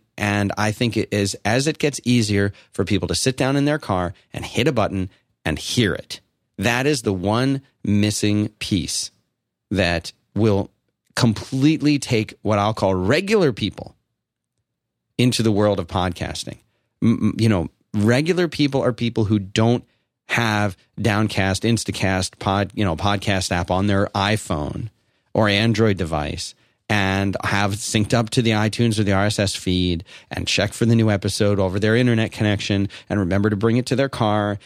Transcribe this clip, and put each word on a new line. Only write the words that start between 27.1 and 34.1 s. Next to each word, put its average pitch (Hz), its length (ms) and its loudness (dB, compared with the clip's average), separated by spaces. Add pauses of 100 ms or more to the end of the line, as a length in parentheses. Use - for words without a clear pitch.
have 101 320 0
synced - 380 -2
up 120 180 0
to 127 100 2
the 113 100 0
iTunes 110 480 0
or 110 40 0
the 98 100 2
R 98 120 2
S 104 140 -2
S 98 160 0
feed 90 480 -2 (260)
and 85 180 -6
check 101 260 0
for - 120 -2
the 117 100 4
new 110 140 4
episode 101 500 0
over 95 200 0
their 110 160 2
internet 117 380 2
connection 101 560 0 (200)
and 101 100 0
remember 98 300 2
to 107 60 0
bring 113 220 2
it 127 80 -2
to 127 100 -2
their 135 140 0
car 104 560 0